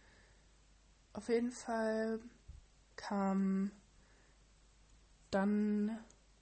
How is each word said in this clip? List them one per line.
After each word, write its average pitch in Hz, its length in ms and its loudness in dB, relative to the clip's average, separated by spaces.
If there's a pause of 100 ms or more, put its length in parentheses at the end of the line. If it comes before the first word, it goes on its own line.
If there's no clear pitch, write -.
(1120)
Auf 208 160 -8
jeden 240 220 2
Fall 220 680 -2 (800)
kam 196 720 2 (1600)
dann, 208 680 2 (440)